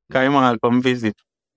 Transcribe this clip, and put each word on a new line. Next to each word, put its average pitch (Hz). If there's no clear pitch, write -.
'Cause 131
him 143
all 123
come 123
visit 123